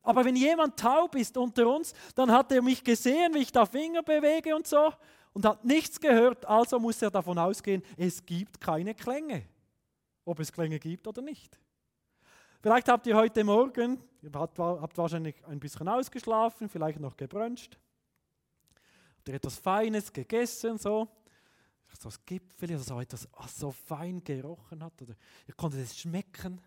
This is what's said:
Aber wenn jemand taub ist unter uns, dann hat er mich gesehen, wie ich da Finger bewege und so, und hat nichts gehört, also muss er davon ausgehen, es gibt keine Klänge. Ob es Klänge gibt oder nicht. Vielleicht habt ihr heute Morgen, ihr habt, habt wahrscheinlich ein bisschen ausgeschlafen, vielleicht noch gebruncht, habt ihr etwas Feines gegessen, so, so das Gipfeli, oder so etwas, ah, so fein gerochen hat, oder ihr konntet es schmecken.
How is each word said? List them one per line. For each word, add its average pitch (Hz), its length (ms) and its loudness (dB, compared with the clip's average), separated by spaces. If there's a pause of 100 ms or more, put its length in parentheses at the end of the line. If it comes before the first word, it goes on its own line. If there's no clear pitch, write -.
Aber 233 200 4
wenn 254 120 2
jemand 302 440 2
taub 294 360 2
ist 247 220 -2
unter 240 300 2
uns, 302 260 0 (220)
dann 254 160 4
hat 262 200 6
er 254 100 6
mich 247 220 2
gesehen, 285 500 4
wie 302 60 2
ich 262 120 -2
da 233 140 6
Finger 320 380 -4
bewege 311 520 2
und 311 100 -6
so, 302 280 4 (400)
und 202 120 -4
hat 214 200 2
nichts 294 340 0
gehört, 240 460 4
also 233 340 4
muss 226 220 -2
er 208 100 -2
davon 180 260 -2
ausgehen, 190 460 -2 (120)
es 175 300 -4
gibt 175 340 -8
keine 180 360 -2
Klänge. 254 520 -6 (760)
Ob 165 140 -6
es 156 120 -6
Klänge 156 280 -4
gibt 165 280 -10
oder 220 140 -12
nicht. - 380 -16 (1000)
Vielleicht 233 300 2
habt 240 160 2
ihr 226 100 2
heute 220 280 4
Morgen, 240 580 2 (200)
ihr 151 120 -18
habt, 147 240 -6
habt 170 400 -4
wahrscheinlich 165 480 -4
ein 147 140 -12
bisschen 147 280 -10
ausgeschlafen, 226 800 -2
vielleicht 156 320 -6
noch 135 160 -10
gebruncht, 220 640 -8 (1400)
habt - 120 -18
ihr 135 80 -10
etwas 139 220 -8
Feines 208 540 -2
gegessen, 226 680 -4
so, 214 300 -2 (920)
so 120 100 -18
das - 160 -20
Gipfeli, 180 480 -10
oder 139 100 -6
so 123 160 -8
etwas, 127 340 -12
ah, - 140 -20
so 143 240 -10
fein 170 520 -12
gerochen 151 600 -12
hat, - 180 -20
oder 120 120 -18 (320)
ihr - 80 -20
konntet 143 280 -6
es 123 160 -12
schmecken. 180 680 -10